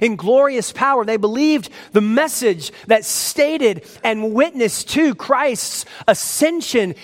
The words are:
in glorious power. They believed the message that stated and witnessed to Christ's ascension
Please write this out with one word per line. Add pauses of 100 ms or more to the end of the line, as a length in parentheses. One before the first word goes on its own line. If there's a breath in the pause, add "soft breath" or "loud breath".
in
glorious
power.
They
believed (220 loud breath)
the
message (140 loud breath)
that
stated (200 loud breath)
and
witnessed
to
Christ's (220 loud breath)
ascension (100)